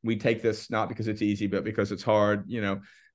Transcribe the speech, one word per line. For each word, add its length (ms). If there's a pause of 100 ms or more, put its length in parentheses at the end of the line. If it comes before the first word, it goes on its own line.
we 140
take 240
this 300
not 180
because 200
it's 120
easy, 260
but 180
because 280
it's 100
hard." 440
You 160
know, 180 (340)